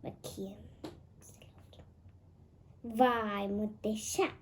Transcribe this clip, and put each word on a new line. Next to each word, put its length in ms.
Bakayım. 540
Vay, 640
muhteşem. 840